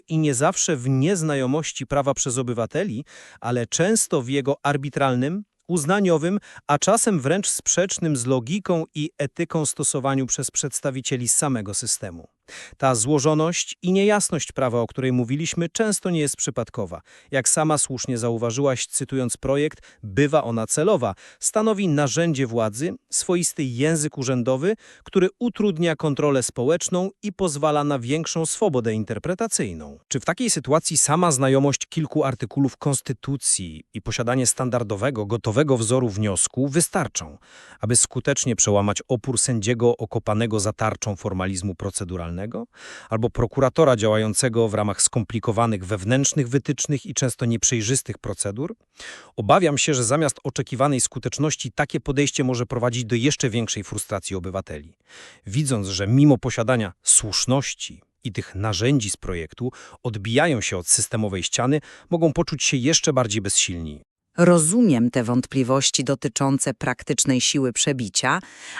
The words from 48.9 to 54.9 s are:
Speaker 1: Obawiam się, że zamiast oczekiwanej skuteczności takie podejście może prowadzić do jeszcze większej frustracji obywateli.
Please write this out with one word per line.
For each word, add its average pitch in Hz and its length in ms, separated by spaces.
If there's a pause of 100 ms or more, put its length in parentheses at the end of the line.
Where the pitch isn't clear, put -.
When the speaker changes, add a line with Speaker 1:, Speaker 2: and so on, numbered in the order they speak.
Speaker 1:
Obawiam 143 420
się, 151 160
że 127 100
zamiast 139 400
oczekiwanej 135 580
skuteczności 127 720
takie 147 280
podejście 139 440
może 123 220
prowadzić 120 400
do 117 100
jeszcze 131 340
większej 107 340
frustracji 101 520
obywateli. 85 580 (520)